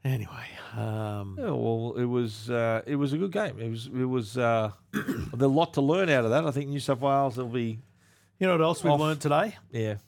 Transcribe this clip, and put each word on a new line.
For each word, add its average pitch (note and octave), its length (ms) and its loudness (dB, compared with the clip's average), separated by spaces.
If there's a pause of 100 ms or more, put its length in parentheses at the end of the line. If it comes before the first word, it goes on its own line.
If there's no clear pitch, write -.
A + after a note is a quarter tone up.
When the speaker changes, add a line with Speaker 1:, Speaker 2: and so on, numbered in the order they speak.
Speaker 1:
Anyway, B2+ 420 -4 (300)
um, G#2+ 640 -4
Speaker 2:
Yeah, B3+ 100 -6
well, A#2 480 -2
it B2 60 0
was, A#2 440 -2
uh, A2+ 380 0
it C#3+ 80 -4
was C#3 200 0
a D#3 40 -2
good F#3 140 -2
game. G3+ 260 -2
It A2+ 100 -6
was, A2+ 200 -6
it B2+ 160 -2
was, B2 340 -2
uh, A2+ 320 2 (120)
<clears throat> - 100 -20
there's - 500 -4
a C#3 60 6
lot D#3+ 260 2
to D3 60 2
learn E3 280 2
out C3+ 160 4
of A2 60 2
that. D#3 160 4
I D3 60 0
think C#3 180 -4
New C#3+ 80 -4
South C3 220 -2
Wales C#3 360 2
will B2+ 120 -4
be A#2 320 -2 (580)
Speaker 1:
You F#3 80 2
know F#3 60 4
what E3 100 4
else E3 220 2
we've D#3+ 80 6
Speaker 2:
off. D3 80 6
Speaker 1:
learned D3+ 200 0
today? D#3 360 2 (160)
Speaker 2:
Yeah. G#2+ 240 -2 (120)